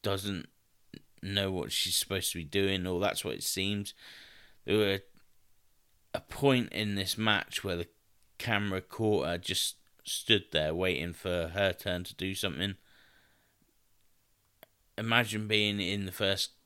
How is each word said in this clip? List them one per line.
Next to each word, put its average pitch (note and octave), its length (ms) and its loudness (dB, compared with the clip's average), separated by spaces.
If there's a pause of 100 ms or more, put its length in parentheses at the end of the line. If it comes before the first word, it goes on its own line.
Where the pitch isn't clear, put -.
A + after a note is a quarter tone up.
doesn't G2 460 -2 (720)
know G2 300 0
what E2+ 220 -4
she's - 240 0
supposed - 340 0
to F2 60 -6
be E2 80 -6
doing, G2 420 2
or F2+ 140 0
that's - 240 0
what C#2+ 80 -2
it - 100 -8
seems. G2+ 500 -2 (720)
There G2 140 2
were G2 220 4 (1120)
a - 80 -4
point B2+ 500 2
in G#2 240 -2
this G2 220 -2
match G#2+ 480 0
where F#2 100 -2
the F2 120 -4 (500)
camera G2+ 420 0
caught G#2 460 0
her F2 120 -2
just - 380 -2 (300)
stood - 480 2
there D#2 200 2
waiting F2 380 0
for E2+ 420 -2
her F#2+ 200 2
turn F2+ 320 -4
to - 100 -14
do F#2+ 180 -4
something. F#2+ 420 -2 (2250)
Imagine A2 500 2
being G#2 340 2
in G2 240 -2
the F#2 80 -6
first G2 380 0 (140)